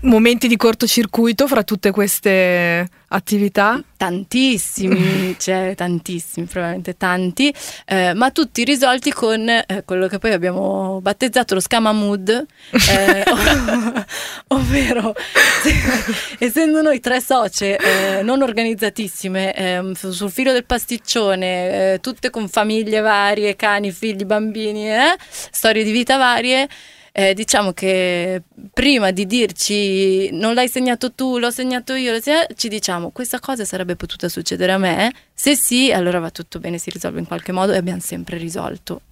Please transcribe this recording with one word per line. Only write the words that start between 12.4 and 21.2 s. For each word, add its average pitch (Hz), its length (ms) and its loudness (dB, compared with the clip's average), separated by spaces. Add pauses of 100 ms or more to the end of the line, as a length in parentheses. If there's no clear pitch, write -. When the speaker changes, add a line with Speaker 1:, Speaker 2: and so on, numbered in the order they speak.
Speaker 2:
<laughs> - 20 2
ov-, 240 760 0 (420)
ovvero, 247 680 0 (480)
se-, - 840 0
essendo 311 360 2
noi 302 200 2
tre 254 200 0
socie, 202 560 0
eh, 190 460 0
non 262 180 2
organizzatissime, 208 1120 -2
ehm, 180 400 -4
su-, 190 180 -10
sul 185 200 -6
filo 262 220 0
del 247 120 0
pasticcione, 190 1300 0